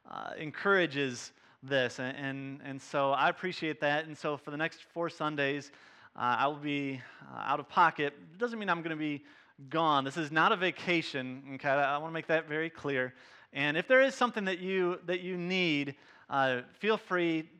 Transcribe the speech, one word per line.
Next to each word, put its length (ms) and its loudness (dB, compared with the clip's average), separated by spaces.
uh, 280 -8
encourages 960 0
this. 360 0
And, 180 -6
and, 480 -8
and 160 -10
so 300 2
I 180 4
appreciate 520 -4
that. 260 0
And 100 -12
so 220 -4
for 120 -14
the 60 -6
next 280 -4
four 160 -2
Sundays, 600 -2
uh, 240 2
I 80 4
will 80 0
be, 480 -4
uh, 100 -10
out 200 -2
of 80 -14
pocket. 460 4
It 60 -20
doesn't 200 -4
mean 120 -2
I'm 100 0
gonna 160 -4
be 260 -4
gone. 340 4
This 140 -4
is 160 -2
not 180 6
a 60 4
vacation, 880 -2
okay? 120 -2
I, 280 4
I 20 -4
wanna 160 -6
make 140 -4
that 200 2
very 220 -2
clear. 420 -2
And 240 0
if 100 0
there 140 6
is 140 4
something 320 0
that 140 -2
you, 440 0
that 160 -2
you 160 -6
need, 580 0
uh, 340 2
feel 160 2
free 520 0